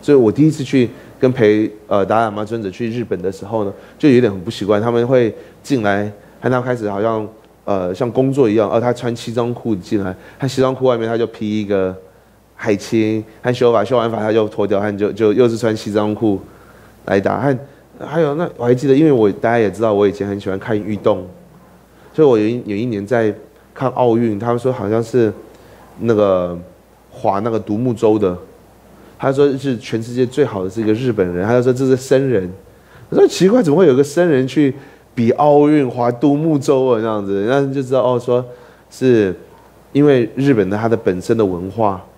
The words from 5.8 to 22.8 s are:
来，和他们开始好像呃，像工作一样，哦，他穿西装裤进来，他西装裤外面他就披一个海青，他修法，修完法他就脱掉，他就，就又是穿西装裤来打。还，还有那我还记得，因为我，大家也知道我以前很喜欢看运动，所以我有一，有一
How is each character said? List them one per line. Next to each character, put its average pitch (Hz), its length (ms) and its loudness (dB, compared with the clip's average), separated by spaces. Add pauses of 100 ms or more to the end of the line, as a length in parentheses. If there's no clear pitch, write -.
来， 101 220 0 (360)
和 120 80 -2
他 - 20 2
们 127 120 0
开 123 120 -4
始 110 140 -6
好 98 120 -4
像 110 260 -2 (420)
呃， 92 240 -2
像 117 180 -4
工 131 220 0
作 131 160 2
一 104 60 2
样， 107 120 2
哦， 110 140 0
他 123 100 0
穿 120 240 -4
西 117 160 -12
装 120 220 -4
裤 120 220 -4
进 98 280 -4
来， 92 120 -8 (240)
他 135 80 -4
西 127 120 -6
装 131 140 2
裤 127 120 -4
外 123 120 2
面 113 100 -4
他 117 80 -2
就 113 120 -2
披 107 340 -6
一 - 20 -4
个 95 320 -2 (600)
海 107 200 -2
青， 110 480 -2 (200)
他 123 100 0
修 120 180 2
法， 107 140 2
修 127 100 -2
完 117 140 0
法 113 80 -6
他 107 160 -2
就 110 160 2
脱 104 160 -2
掉， 98 140 0
他 104 120 -2
就， 101 200 -2
就 107 200 2
又 123 160 4
是 113 80 0
穿 110 220 -2
西 107 160 -8
装 104 220 0
裤 104 260 0 (640)
来 98 140 2
打。 98 200 -2
还， 135 160 0 (440)
还 139 220 -4
有 143 120 0
那 151 240 -4
我 117 80 -6
还 123 80 4
记 131 140 -2
得， 135 80 6
因 151 100 4
为 156 60 4
我， 110 220 4
大 - 180 -2
家 117 80 0
也 104 100 2
知 92 140 -6
道 110 100 2
我 101 140 4
以 98 40 2
前 101 160 -6
很 101 140 -6
喜 101 80 -8
欢 95 80 -4
看 110 240 -6
运 101 160 -6
动， 95 300 -2 (840)
所 156 140 2
以 - 20 6
我 120 120 4
有 107 40 2
一， 117 220 -2
有 101 100 -6
一 113 120 -4